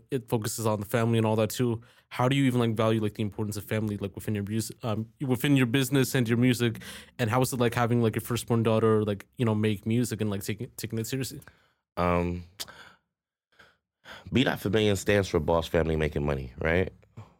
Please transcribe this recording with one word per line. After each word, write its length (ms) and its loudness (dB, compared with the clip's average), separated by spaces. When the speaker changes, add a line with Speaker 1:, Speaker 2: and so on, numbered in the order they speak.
Speaker 1:
it 180 -6
focuses 360 -2
on 140 0
the 60 -8
family 320 0
and 100 4
all 80 2
that 140 2
too. 320 -2
How 220 0
do 80 2
you 80 2
even, 160 2
like, 140 0
value, 260 2
like, 140 -2
the 80 -4
importance 340 -6
of 80 -10
family, 320 -2
like, 180 -8
within 180 -6
your 120 -2
bus-, 260 -4
um, 240 -4
within 380 2
your 80 4
business 500 2
and 140 2
your 80 2
music? 420 2
And 100 0
how 120 2
is 100 0
it, 80 -2
like, 140 2
having, 280 2
like, 140 2
your 60 -2
firstborn 420 0
daughter, 400 4
like, 220 -4
you 60 -2
know, 100 2
make 320 -2
music 360 0
and, 80 -2
like, 120 -4
taking, 360 -8
taking 220 -8
it 80 -6
seriously? 340 -6
Speaker 2:
Um, 460 0
Be 120 4
That 160 0
Familia 380 2
stands 320 2
for 100 2
Boss 280 2
Family 280 2
Making 300 0
Money, 340 -4
right? 320 0